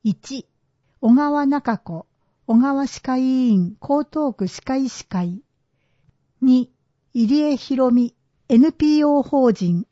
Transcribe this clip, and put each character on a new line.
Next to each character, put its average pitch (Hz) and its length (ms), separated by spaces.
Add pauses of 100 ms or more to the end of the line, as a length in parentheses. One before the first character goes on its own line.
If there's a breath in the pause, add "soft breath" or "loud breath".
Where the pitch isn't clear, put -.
一、 233 420 (540)
小 233 140
川 294 320
中 277 320
子、 - 280 (420)
小 226 100
川 277 280
歯 - 160
科 254 160
医 262 300
院、 190 340
江 294 220
東 294 300
区 185 160
歯 - 120
科 262 140
医 269 140
師 - 180
会。 180 340 (1000)
二、 254 280 (440)
入 233 260
江 302 160
博 254 360
美、 240 220 (360)
エ 233 80
ヌ 302 160
ピ 302 320
ー - 20
オ 285 160
ー - 20
法 254 280
人 175 380